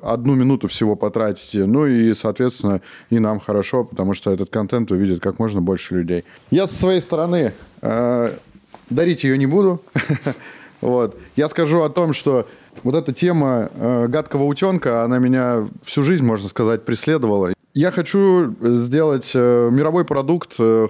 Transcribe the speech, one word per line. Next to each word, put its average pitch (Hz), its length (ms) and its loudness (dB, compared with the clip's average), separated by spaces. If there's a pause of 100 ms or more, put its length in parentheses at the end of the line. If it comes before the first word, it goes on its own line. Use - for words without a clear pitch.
одну 120 320 0
минуту 127 340 2
всего 107 280 0
потратите, 104 720 -2
ну 139 180 2
и, 117 300 4
соответственно, 104 640 -2 (300)
и 117 80 2
нам 107 200 0
хорошо, 104 440 -2
потому 95 320 -4
что - 160 -4
этот 95 180 -2
контент 110 420 -2
увидит 92 300 0
как 98 160 -4
можно 104 240 -2
больше 92 340 -2
людей. 87 280 -2 (260)
Я 196 160 2
со - 80 -6
своей 185 280 0
стороны, 165 520 -2 (300)
э, 120 480 -2 (580)
дарить 160 340 0
ее 135 140 2
не 139 80 0
буду. 180 340 2 (140)
<laughs> 143 420 -4 (460)
Вот. 120 360 0 (180)
Я 147 140 0
скажу 165 320 0
о 151 80 0
том, 160 240 0
что 131 340 0 (360)
вот 131 120 0
эта 147 180 -2
тема, 143 600 0
э, 120 320 0
гадкого 143 360 -2
утенка, 143 600 0
она 123 160 0
меня 123 480 0 (160)
всю - 200 -2
жизнь, 156 200 2
можно 107 240 0
сказать, 110 380 -2
преследовала. 110 680 0 (200)
Я 165 180 0
хочу 180 720 2
сделать, 123 720 0
э, 120 380 4
мировой 156 340 2
продукт, 139 540 -2
э, 113 300 4